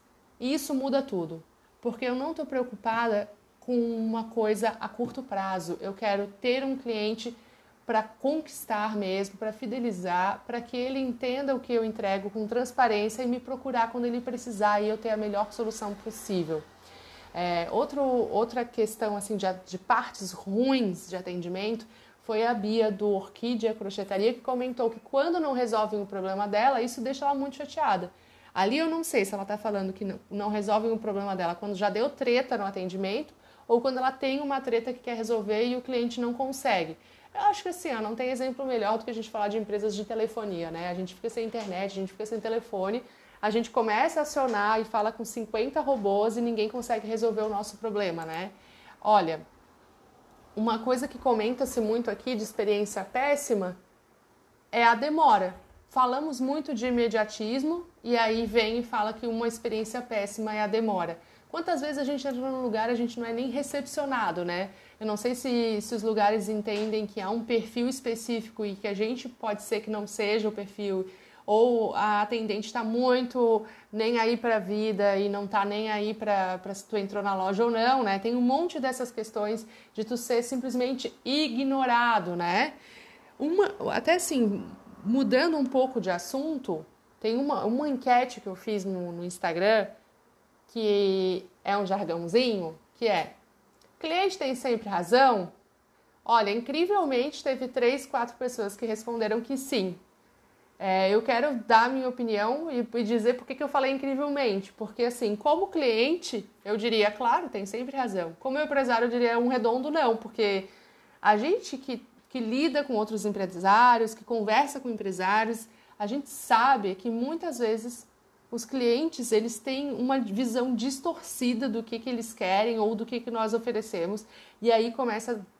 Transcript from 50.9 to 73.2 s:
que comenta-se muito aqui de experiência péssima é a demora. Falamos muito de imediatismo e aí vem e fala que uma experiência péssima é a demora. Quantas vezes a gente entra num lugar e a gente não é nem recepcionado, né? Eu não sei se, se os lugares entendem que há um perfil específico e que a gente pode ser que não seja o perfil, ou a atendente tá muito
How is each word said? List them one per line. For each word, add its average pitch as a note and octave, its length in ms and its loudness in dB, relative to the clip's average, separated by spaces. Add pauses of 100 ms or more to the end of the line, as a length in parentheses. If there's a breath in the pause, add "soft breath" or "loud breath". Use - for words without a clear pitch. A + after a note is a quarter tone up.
que - 100 -10
comenta-se B3 640 0
muito A3+ 320 0
aqui B3 240 -4
de G#3+ 80 -2
experiência G#3 640 0
péssima B3 720 0 (920)
é A#3 140 2
a A#3 100 8
demora. A#3 640 4 (320)
Falamos C4 540 2
muito C#4+ 320 -2
de A#3 140 -2
imediatismo A#3+ 960 0 (180)
e A#3+ 140 2
aí A3+ 280 2
vem A3+ 340 2
e A#3+ 40 -2
fala A3 300 -2
que A3 120 -8
uma A#3 220 0
experiência A3+ 540 -4
péssima G#3+ 520 -4
é G#3+ 80 -2
a G#3 60 0
demora. F#3+ 500 0 (320 loud breath)
Quantas E4 320 -2
vezes D4 160 -4
a C#4+ 80 -2
gente C#4 200 -2
entra B3+ 140 -4
num C4 220 -4
lugar A3+ 280 0
e B3 40 2
a - 20 0
gente A#3 240 -2
não A#3 80 -4
é A#3 60 -4
nem B3 160 -2
recepcionado, C4+ 960 -2
né? F3+ 240 -2 (280 loud breath)
Eu G#3+ 80 -8
não G#3 120 -2
sei A#3+ 180 -2
se, A#3 460 0
se G#3+ 120 -8
os G#3+ 80 -2
lugares G#3+ 460 2
entendem G#3+ 580 -2
que G#3 140 -8
há F#3+ 100 -4
um A3+ 140 -2
perfil A#3+ 460 0
específico A3+ 760 -4
e G3+ 100 -4
que G3 120 -6
a G3+ 60 -2
gente A3+ 340 -2
pode G#3+ 340 -6
ser G#3+ 200 -2
que G#3+ 80 -10
não G#3 180 -4
seja G#3+ 400 0
o G#3 40 0
perfil, G3 580 -4 (360 loud breath)
ou A3+ 480 4
a G#3 280 2
atendente G#3+ 500 -2
tá A#3 140 -4
muito A#3+ 800 2 (260 loud breath)